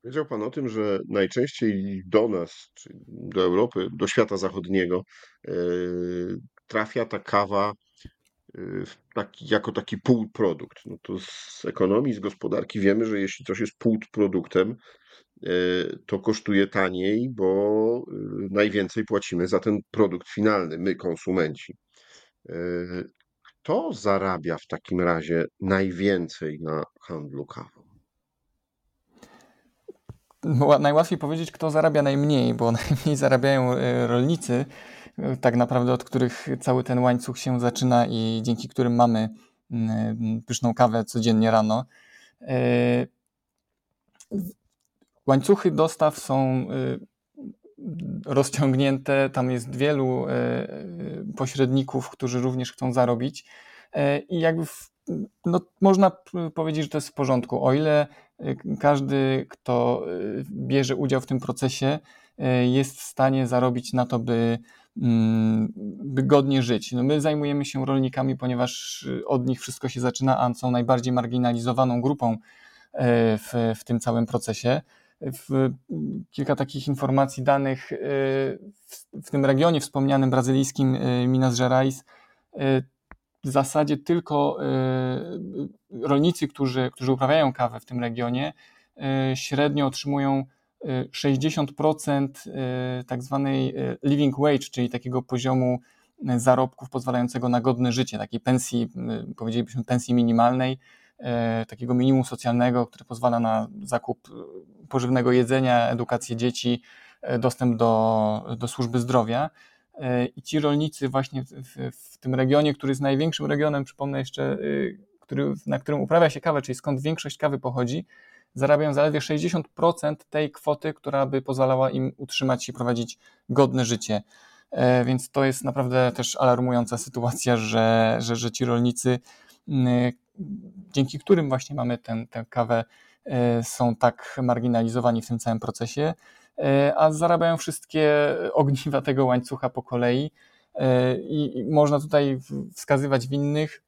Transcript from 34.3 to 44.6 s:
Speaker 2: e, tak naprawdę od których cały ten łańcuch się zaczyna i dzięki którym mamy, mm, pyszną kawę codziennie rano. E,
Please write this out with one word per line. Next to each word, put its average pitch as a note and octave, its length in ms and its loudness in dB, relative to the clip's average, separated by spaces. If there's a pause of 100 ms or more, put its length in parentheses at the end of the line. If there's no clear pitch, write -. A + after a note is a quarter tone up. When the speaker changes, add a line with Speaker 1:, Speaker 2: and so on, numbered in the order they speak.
Speaker 2:
e, C#3 180 -4
tak B2+ 200 2
naprawdę B2 360 2
od B2 120 -2
których - 440 -2 (120)
cały B2+ 240 0
ten B2 140 0
łańcuch B2 400 0
się B2+ 220 -2
zaczyna A#2+ 460 2
i A2+ 360 -2
dzięki A#2 260 -2
którym A#2+ 260 0
mamy, A#2 340 4 (420)
mm, A2 760 -2
pyszną A#2 280 -2
kawę A#2 300 2
codziennie A2+ 460 2
rano. A2 340 2 (560)
E, B2 680 2 (2250)